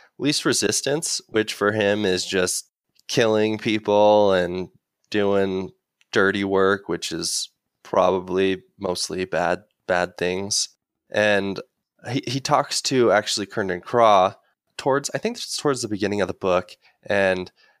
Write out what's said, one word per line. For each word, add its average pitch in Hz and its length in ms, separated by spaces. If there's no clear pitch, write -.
least 143 260
resistance, - 840
which 107 260
for 104 180
him 104 320
is 92 220
just - 440
killing 107 500
people 104 760
and 90 360
doing 98 600
dirty 98 320
work, 98 440
which 85 240
is - 380
probably 92 800
mostly 90 460
bad, 87 400
bad 90 320
things. 92 500
And 101 500
he, 131 160
he 127 140
talks - 420
to 123 280
actually 101 360
Kernan 92 360
Kraw 104 520
towards, 143 360
I 135 40
think 233 180
it's - 220
towards 135 240
the 117 60
beginning 101 340
of 90 60
the 92 60
book, 92 420
and 95 480